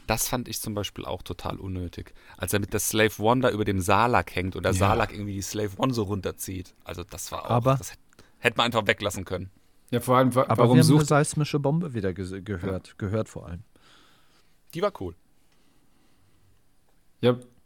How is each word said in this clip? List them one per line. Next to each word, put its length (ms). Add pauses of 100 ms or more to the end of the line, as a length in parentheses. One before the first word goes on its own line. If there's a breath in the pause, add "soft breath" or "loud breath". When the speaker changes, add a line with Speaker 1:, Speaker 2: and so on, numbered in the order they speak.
Speaker 1:
Das 200
fand 200
ich 120
zum 140
Beispiel 320
auch 160
total 360
unnötig. 580 (220 loud breath)
Als 160
er 80
mit 120
der 60
Slave 420
One 200
da 100
über 140
dem 140
Sarlacc 540
hängt 220
und 80
der 80
Speaker 2:
Ja. 80
Speaker 1:
Sarlacc 340
irgendwie 200
die 100
Slave 340
One 160
so 100
runterzieht. 680 (100)
Also 200
das 280
war 140
auch, 60
Speaker 3:
Aber 260
Speaker 1:
das 140
hätt-, 80 (400 soft breath)
hätte 180
man 80
einfach 220
weglassen 360
können. 260 (400)
Speaker 2:
Ja, 120
vor 160
allem, 180
wa-, 140
Speaker 3:
Aber 140
Speaker 2:
warum 120
Speaker 3:
wir 60
haben 60
Speaker 2:
sucht 140
Speaker 3:
eine 60
seismische 520
Bombe 340
wieder 200
gese-, 280
gehört, 560
gehört 320
vor 180
allem. 140 (1120 soft breath)
Speaker 1:
Die 80
war 180
cool. 160 (2000)
Speaker 2:
Ja, 160 (280)